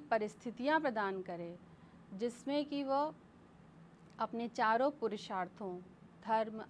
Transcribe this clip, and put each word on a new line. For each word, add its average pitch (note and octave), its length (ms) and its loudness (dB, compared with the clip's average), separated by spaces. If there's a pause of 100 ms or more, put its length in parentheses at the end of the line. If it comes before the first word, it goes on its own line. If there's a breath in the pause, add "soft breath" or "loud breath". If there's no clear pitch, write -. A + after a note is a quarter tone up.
(100)
परिस्थितियां A#3 680 0
प्रदान G#3 420 0
करे E3+ 340 -8 (580 loud breath)
जिसमें A#3+ 500 -2
कि C#4+ 200 -2
वह C#4+ 280 2 (1040)
अपने A3+ 300 -2
चारों A#3 420 4
पुरुषार्थों G3 880 -4 (440)
धर्म, A3 480 0